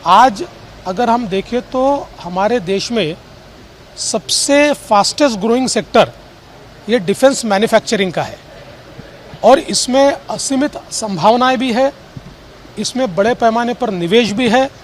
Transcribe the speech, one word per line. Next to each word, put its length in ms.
आज 360
अगर 220
हम 180
देखें 360
तो 200
हमारे 420
देश 300
में 240
सबसे 800
फास्टेस्ट 600
ग्रोइंग 300
सेक्टर 420
ये 120
डिफेंस 440
मैन्युफैक्चरिंग 680
का 100
है 140
और 160
इसमें 560
असीमित 480
संभावनाएं 680
भी 140
है, 180
इसमें 360
बड़े 200
पैमाने 380
पर 180
निवेश 400
भी 180
है 200